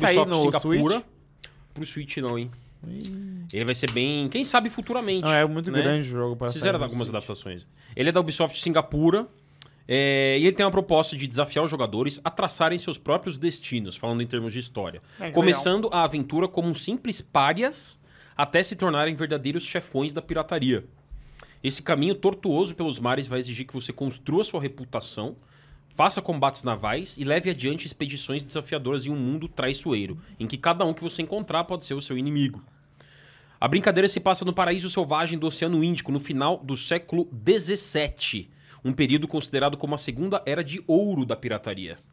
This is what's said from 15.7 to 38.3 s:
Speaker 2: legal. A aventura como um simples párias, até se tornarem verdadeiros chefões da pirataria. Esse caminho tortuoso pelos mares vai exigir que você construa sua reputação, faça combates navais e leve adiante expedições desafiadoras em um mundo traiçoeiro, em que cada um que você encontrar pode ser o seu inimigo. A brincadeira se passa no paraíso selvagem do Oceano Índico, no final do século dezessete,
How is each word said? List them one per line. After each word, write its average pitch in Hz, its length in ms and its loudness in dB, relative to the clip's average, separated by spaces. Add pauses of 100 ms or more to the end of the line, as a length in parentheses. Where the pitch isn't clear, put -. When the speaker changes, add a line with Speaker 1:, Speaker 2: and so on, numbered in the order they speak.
Speaker 2:
legal. 175 140 2
A 165 40 6
aventura 151 440 0
como 175 220 0
um 165 40 0
simples 220 460 -4
párias, 170 800 0 (380)
até 147 260 4
se 202 120 -4
tornarem 160 400 2
verdadeiros 147 480 -2
chefões 147 500 -4
da 160 80 -4
pirataria. 139 640 0 (800)
Esse 135 180 0
caminho 160 340 2
tortuoso 185 600 0
pelos 151 240 -4
mares 127 280 0
vai 127 120 -2
exigir 123 280 -8
que - 60 -20
você 127 180 -8
construa 143 540 -2
sua 175 160 -6
reputação, 127 760 -8 (580)
faça 190 280 2
combates 135 420 0
navais 117 540 -4
e 143 80 -6
leve 175 240 0
adiante 143 360 -4
expedições 143 580 -6
desafiadoras 139 600 -4
em 139 40 -4
um 147 80 -2
mundo 143 320 -2
traiçoeiro, 131 680 -2 (220)
em 110 80 -4
que 139 100 -6
cada 170 280 2
um 160 80 0
que - 100 -10
você 170 200 -8
encontrar 170 420 -4
pode 175 200 -8
ser 135 100 -6
o 139 60 -6
seu 139 160 -6
inimigo. 139 460 0 (960)
A - 80 0
brincadeira 190 400 4
se 190 140 0
passa 185 240 2
no 180 80 -2
paraíso 180 360 0
selvagem 165 480 2
do 156 100 0
Oceano 165 360 2
Índico, 170 300 2
no 143 60 4
final 143 380 2
do 135 200 -4
século 170 540 0
dezessete, 151 1160 0 (340)